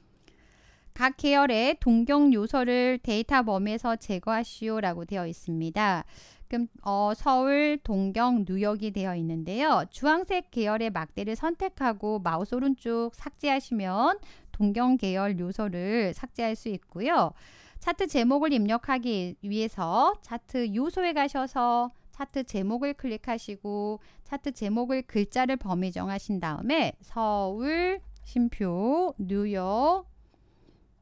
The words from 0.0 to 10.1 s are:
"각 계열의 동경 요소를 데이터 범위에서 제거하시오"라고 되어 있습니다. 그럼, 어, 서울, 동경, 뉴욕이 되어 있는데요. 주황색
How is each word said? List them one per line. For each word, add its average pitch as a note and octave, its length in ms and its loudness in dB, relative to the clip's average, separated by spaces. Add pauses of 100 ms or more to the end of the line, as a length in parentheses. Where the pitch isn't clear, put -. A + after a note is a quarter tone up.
"각 C4 240 2
계열의 C#4 640 4
동경 C4 560 6
요소를 B3 640 2
데이터 A#3 460 2
범위에서 G#3+ 500 0
제거하시오"라고 A3 1120 -4
되어 F3+ 240 -4
있습니다. E3 720 -2 (460)
그럼, A#3+ 180 -2 (160)
어, G#3 320 0
서울, C#4 720 2
동경, G#3 640 2
뉴욕이 G#3 420 -2
되어 F#3+ 240 -4
있는데요. E3+ 760 0
주황색 F4 640 0